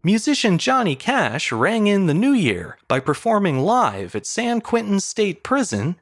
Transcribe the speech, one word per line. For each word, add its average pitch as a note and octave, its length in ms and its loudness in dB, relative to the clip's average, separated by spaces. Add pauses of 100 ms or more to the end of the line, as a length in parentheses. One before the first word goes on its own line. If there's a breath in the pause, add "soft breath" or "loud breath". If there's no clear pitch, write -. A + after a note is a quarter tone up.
Musician G#3+ 560 2
Johnny A#3 380 0
Cash D#3 560 -2
rang G3+ 340 2
in G3+ 200 2
the D3 80 2
new B3 180 2
year A2 460 0 (100)
by B2+ 100 0
performing D#3+ 640 0
live B2+ 560 0
at G2+ 100 -6
San A#3 340 -2
Quentin G#3+ 380 -2
State F#3+ 460 -4
Prison F3 580 -2